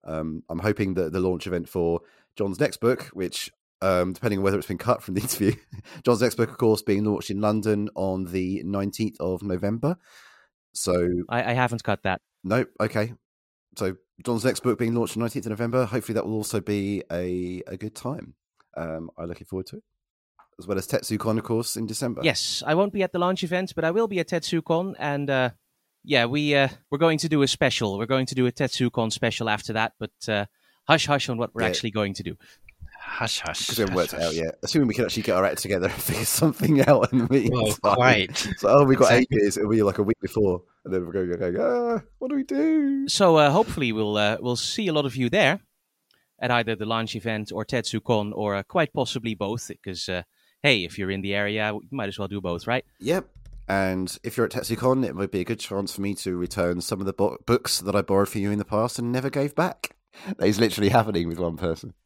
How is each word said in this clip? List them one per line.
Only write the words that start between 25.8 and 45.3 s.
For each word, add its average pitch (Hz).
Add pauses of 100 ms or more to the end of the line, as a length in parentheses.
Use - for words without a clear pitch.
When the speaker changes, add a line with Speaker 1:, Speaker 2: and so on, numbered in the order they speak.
Speaker 2:
yeah, 131
we, 143
uh, 139 (240)
we're 143
going 160
to 165
do 147
a 135
special. 117
We're 113
going 131
to -
do 127
a -
TetsuCon 120
special 113
after 107
that, 110
but, 107 (180)
uh, 104 (420)
hush 156
hush 143
on 117
what 117
we're 113
Speaker 1:
Yeah. 110
Speaker 2:
actually 101
going 101
to 90
do. 87 (640)
Speaker 3:
Hush, -
hush, -
Speaker 1:
'Cause 113
we 113
haven't 95
Speaker 3:
hush, -
Speaker 1:
worked 85
it 67
out 85
Speaker 3:
hush. -
Speaker 1:
yet. 82
Assuming 143
we 107
can 120
actually 101
get 92
our 95
act -
together 92
<laughs> -
and -
figure -
something 151
out 127
in 131
the 117
meantime. 123 (220)
Speaker 3:
Well, 101
quite. 113 (220)
Speaker 1:
So, 101
oh, 139
we've 131
got 117
Speaker 3:
Exactly. 127
Speaker 1:
ages. 101
It'll 104
be, 110
like, 95
a 104
week 107
before, 95 (220)
and 92
then 90
we're 85
going, 92
going, 90
"Ah, 240 (160)
what 262
do 285
we 269
do?" 277
Speaker 2:
So, 175
uh, 147
hopefully 156
we'll, 104
uh, 104
we'll 123
see -
a 160
lot 147
of 113
you 123